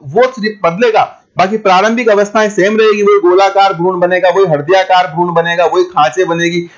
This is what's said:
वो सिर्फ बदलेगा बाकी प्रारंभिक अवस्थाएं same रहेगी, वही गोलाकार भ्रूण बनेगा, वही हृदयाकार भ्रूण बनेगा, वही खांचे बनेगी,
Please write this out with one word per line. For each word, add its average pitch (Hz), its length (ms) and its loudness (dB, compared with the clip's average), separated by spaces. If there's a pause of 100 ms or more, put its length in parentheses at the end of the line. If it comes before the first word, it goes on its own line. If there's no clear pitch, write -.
वो 151 200 -2
सिर्फ 208 480 -4
बदलेगा 233 540 -2 (120)
बाकी 190 200 0
प्रारंभिक 214 520 0
अवस्थाएं 208 400 0
same 208 280 0
रहेगी, 214 240 2
वही 202 280 2
गोलाकार 196 440 2
भ्रूण 180 260 -2
बनेगा, 180 300 0
वही 190 160 2
हृदयाकार 180 600 0
भ्रूण 170 260 -4
बनेगा, 170 320 0
वही 175 180 0
खांचे 165 420 -2
बनेगी, 170 520 -4